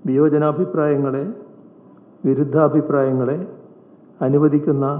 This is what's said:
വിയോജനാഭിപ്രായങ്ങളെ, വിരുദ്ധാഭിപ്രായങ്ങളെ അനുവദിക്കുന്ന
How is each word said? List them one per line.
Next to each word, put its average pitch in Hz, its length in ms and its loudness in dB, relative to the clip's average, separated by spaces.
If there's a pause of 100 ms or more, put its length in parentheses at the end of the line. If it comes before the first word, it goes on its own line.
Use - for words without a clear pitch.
വിയോജനാഭിപ്രായങ്ങളെ, 147 1160 0 (1000)
വിരുദ്ധാഭിപ്രായങ്ങളെ 139 1120 0 (840)
അനുവദിക്കുന്ന 143 640 2 (140)